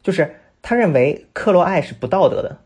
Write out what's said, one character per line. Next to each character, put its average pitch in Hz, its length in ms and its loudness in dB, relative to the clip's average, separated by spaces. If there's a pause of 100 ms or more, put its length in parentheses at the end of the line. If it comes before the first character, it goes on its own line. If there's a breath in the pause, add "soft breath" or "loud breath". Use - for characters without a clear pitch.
就 196 100 -4
是 160 220 -2 (300 loud breath)
他 233 120 -2
认 220 180 2
为 135 380 0
克 - 200 -2
洛 180 100 6
艾 180 180 0
是 - 140 -8
不 - 140 -10
道 190 200 2
德 - 140 -2
的 - 240 -10